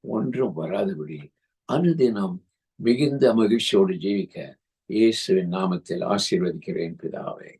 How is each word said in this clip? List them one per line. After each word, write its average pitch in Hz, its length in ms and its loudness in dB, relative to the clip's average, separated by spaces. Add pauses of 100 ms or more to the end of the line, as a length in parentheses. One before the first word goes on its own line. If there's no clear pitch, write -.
ஒன்றும் 110 560 -2
வராதபடி 80 580 -4 (500)
அனுதினம் 123 680 2 (440)
மிகுந்த 135 440 2 (160)
மகிழ்ச்சியோடு 104 540 2 (100)
ஜீவிக்க 98 320 -2 (540)
இயேசுவின் 98 680 2
நாமத்தில் 90 460 -2 (120)
ஆசீர்வதிக்கிறேன் 90 880 -2
பிதாவே. - 580 -10